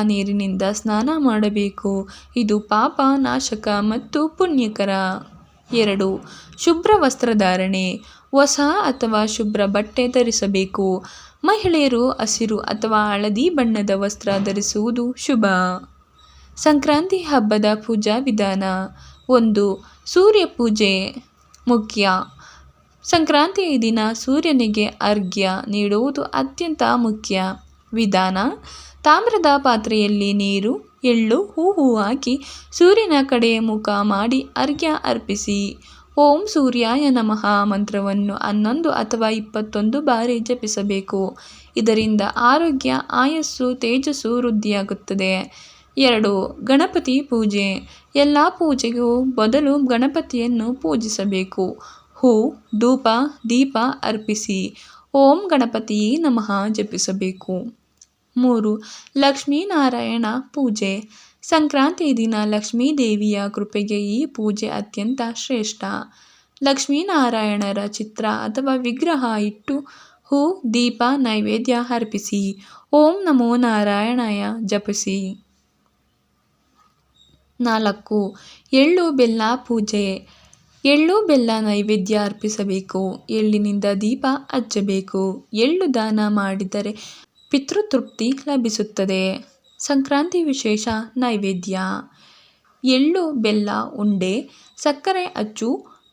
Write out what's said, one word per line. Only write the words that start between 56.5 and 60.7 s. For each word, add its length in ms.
ಜಪಿಸಬೇಕು. 840
ಮೂರು, 360
ಲಕ್ಷ್ಮೀನಾರಾಯಣ 1080
ಪೂಜೆ. 440